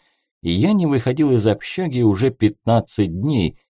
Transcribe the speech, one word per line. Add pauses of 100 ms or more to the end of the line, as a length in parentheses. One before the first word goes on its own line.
(420)
И
я
не
выходил
из
общаги
уже
пятнадцать
дней, (160)